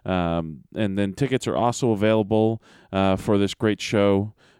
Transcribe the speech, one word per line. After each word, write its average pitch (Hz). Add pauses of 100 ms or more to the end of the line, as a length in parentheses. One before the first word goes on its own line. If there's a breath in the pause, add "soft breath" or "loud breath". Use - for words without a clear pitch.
Um, 85 (120)
and 98
then 101
tickets 131
are 82
also 117
available, 110 (300 soft breath)
uh, 95
for 101
this 101
great 107
show, 101 (260 soft breath)